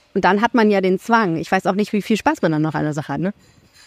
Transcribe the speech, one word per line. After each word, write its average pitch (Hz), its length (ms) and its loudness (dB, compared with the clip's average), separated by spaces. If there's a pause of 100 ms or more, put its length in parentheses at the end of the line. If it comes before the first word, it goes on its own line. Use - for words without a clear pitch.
(140)
Und 185 120 0
dann 190 160 4
hat 208 120 0
man 220 160 4
ja 196 120 2
den 190 180 0
Zwang. 220 380 0
Ich 151 120 -8
weiß 190 160 -2
auch 180 100 0
nicht, 208 180 -2
wie 208 80 0
viel 214 160 -2
Spaß - 240 -2
man 175 100 2
dann 151 100 0
noch 156 140 -2
an 151 80 -2
der 151 100 -2
Sache 147 200 -8
hat, 147 80 -4
ne? 190 120 -4 (540)